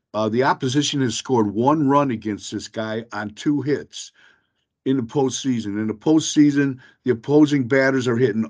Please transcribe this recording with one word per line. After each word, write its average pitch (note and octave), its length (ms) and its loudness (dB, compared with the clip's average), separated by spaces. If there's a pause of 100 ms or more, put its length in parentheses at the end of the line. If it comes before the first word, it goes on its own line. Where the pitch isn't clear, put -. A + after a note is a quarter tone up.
(140)
Uh, G#2+ 160 -2
the A#2 140 0
opposition C#3 580 0
has A2+ 160 -2
scored A2 360 0
one C3+ 360 2
run C#3+ 200 2
against G#2 440 -8
this G2+ 160 -10
guy A2 420 -6
on G#2 200 -10
two D3 320 -2
hits - 500 -6 (720)
in C3 100 0
the B2+ 80 -2
postseason. B2 760 -2
In A2 100 -4
the G#2+ 60 -4
postseason, C#3+ 840 2 (240)
the B2 80 2
opposing C#3 560 2
batters C3+ 400 2
are A#2+ 80 2
hitting A2 340 0